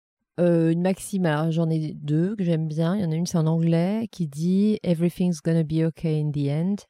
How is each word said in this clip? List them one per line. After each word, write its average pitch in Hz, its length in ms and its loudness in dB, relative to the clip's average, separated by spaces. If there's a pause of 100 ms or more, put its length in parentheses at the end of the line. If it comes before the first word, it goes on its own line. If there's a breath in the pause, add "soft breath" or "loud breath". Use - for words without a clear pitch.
(400)
Euh, 170 300 4
une 170 120 0
maxime, 185 440 -2
alors 156 260 2
j'en 160 180 0
ai 156 240 -2
deux 151 420 -2
que 196 80 -2
j'aime 160 240 0
bien. 165 280 0
Il 214 60 -2
y - 20 -2
en 165 80 -2
a - 20 0
une, 165 120 -2
c'est 175 120 -2
en 160 80 2
anglais, 165 680 0
qui 175 160 -6
dit, « 185 540 0
Everything's 175 600 0
gonna 165 220 2
be 160 220 0
okay 156 340 -2
in 151 120 -2
the 143 160 -2
end. 170 280 -2 (140)